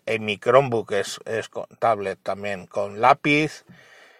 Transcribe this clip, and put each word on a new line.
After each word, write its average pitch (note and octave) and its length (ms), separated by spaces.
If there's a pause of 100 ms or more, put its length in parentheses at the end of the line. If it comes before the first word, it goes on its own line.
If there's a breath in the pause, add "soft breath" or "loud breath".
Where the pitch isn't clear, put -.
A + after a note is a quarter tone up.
en A2 180
mi G#2 140
Chromebook A#2+ 540
es, - 340
es A2 240
con - 160 (120)
tablet G2+ 440
también G2 440
con G2+ 360
lápiz, D3 640 (540 soft breath)